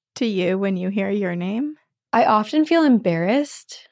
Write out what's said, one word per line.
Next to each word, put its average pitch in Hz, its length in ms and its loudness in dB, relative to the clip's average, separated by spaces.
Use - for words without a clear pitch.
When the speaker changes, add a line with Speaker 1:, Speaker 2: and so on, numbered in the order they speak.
Speaker 1:
to 247 100 -2
you 190 320 0
when 196 180 -2
you 185 120 -4
hear 196 220 -2
your 190 260 -2
name? 226 400 -4
Speaker 2:
I 226 120 2
often 220 400 2
feel 330 180 2
embarrassed. 220 1080 0